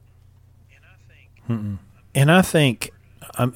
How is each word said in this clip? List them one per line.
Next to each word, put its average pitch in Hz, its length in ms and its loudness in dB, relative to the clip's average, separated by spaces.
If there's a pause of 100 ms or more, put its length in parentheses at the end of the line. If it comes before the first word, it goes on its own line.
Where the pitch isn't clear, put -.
(1500)
Mm-mm. 104 300 -6 (360)
And 139 160 4
I 185 120 6
think, 147 480 0 (460)
I, 123 200 -2